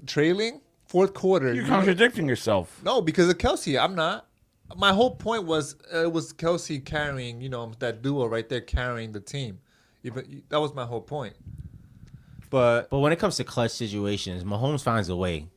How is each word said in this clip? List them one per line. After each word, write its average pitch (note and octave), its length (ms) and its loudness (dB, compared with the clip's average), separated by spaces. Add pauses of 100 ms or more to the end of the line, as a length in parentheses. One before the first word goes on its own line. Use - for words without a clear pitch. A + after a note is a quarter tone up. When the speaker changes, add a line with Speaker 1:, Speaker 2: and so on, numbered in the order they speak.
Speaker 1:
trailing, F#3+ 560 0 (240)
fourth F#3+ 300 4
quarter, D#3+ 400 2
Speaker 2:
You're A#3+ 80 0
Speaker 1:
you - 60 -2
Speaker 2:
contradicting F#3+ 600 4
yourself. G#2 560 0
Speaker 1:
No, A#3 160 2
because E3+ 280 4
of F3 100 4
Kelce. E3+ 420 2
I'm F3 140 2
not. F3+ 320 -2 (500)
My G3 160 4
whole A#3 220 4
point G#3+ 300 -2
was, D#3 320 -2 (180)
uh, E3 100 0
it E3+ 80 0
was D#3+ 200 -4
Kelce E3 520 -2
carrying, C3+ 560 -4
you C3+ 80 -8
know, A#2 300 -8
that A#2 240 -4
duo C#3 240 0
right A2+ 220 -2
there B2 120 -2
carrying A#2+ 520 -4
the G#2 80 -10
team. A2 400 -10 (420)
Even, C3 460 -12
that D3+ 120 0
was C#3+ 140 -2
my B2+ 120 -6
whole A#2 140 -6
point. C#3 340 -10 (1160)
But A#2+ 400 4
Speaker 3:
But C#3 100 0
when D3 120 4
it E3+ 60 0
comes F3+ 180 0
to - 80 -4
clutch A#2 280 0
situations, G2+ 720 -4
Mahomes B2+ 380 -2
finds A2+ 260 0
a F2+ 80 0
way. E2+ 300 -2 (100)